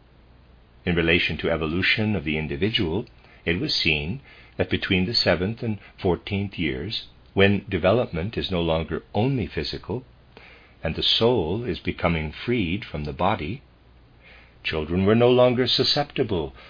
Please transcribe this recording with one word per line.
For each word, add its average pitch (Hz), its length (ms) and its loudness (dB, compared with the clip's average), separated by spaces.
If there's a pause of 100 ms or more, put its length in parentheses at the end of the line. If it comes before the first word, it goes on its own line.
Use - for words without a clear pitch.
(840)
In 87 100 0
relation 82 420 2
to 82 120 -2
evolution 87 680 0
of 78 80 -2
the 76 140 -2
individual, 82 680 -2 (400)
it 87 140 0
was 143 160 -2
seen 80 460 -2 (340)
that 92 140 -2
between 92 360 0
the 120 80 -2
seventh 98 480 0
and 107 180 -4 (180)
fourteenth 98 600 -2
years, 76 500 -4 (260)
when 98 360 6
development 92 680 0
is 78 120 -4
no 90 120 0
longer 80 420 -2 (100)
only 117 340 0
physical, 78 580 -8 (800)
and 80 120 -2
the 82 80 -4
soul 113 600 2
is 90 160 -4
becoming 80 520 -2
freed 107 520 -2
from 76 200 -8
the 73 100 -6
body, 92 480 -2 (1000)
children 82 420 0
were 104 80 6
no 120 160 6
longer 123 380 4
susceptible 107 880 0 (140)